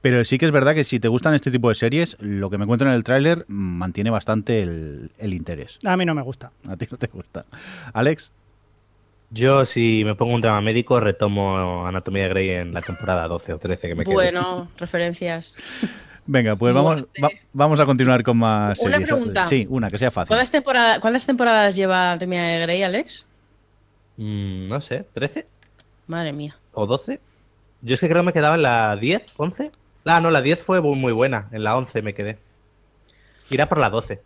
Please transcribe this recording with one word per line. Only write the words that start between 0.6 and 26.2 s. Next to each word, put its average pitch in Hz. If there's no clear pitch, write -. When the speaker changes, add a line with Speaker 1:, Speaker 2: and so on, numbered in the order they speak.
Speaker 1:
que 151
si 120
te 117
gustan 123
este 139
tipo 123
de 110
series, 123
lo 98
que 101
me 101
encuentro 120
en 131
el 117
tráiler 147
mantiene 92
bastante 110
el, 78
el 104
interés. 80
Speaker 2:
A 185
mí 185
no 165
me 147
gusta. 127
Speaker 1:
¿A 92
ti 113
no 123
te -
gusta? -
¿Alex? 139
Speaker 3:
Yo, 131
si 113
me 107
pongo 117
un 117
drama 110
médico, 117
retomo 95
Anatomía 95
de 95
Grey 95
en 87
la 87
temporada 90
doce 85
o 80
trece 90
que 85
me 82
quede. 190
Speaker 4:
Bueno, 180
referencias. 170
Speaker 1:
Venga, 120
pues 120
vamos, 156
Speaker 4:
Muerte. 135
Speaker 1:
va-, 147
vamos 147
a 147
continuar 127
con 120
más 107
Speaker 4:
Una 294
Speaker 1:
series. 294
Speaker 4:
pregunta. 220
Speaker 1:
Sí, 135
una, 123
que 92
sea 123
fácil. -
Speaker 4:
¿Cuántas 240
temporada-, 254
cuántas 240
temporadas 233
lleva 185
Anatomía 175
de 170
Grey, 170
Alex? 196
Speaker 3:
Mm, 101
no 127
sé, 143
¿trece? 147
Speaker 4:
Madre 165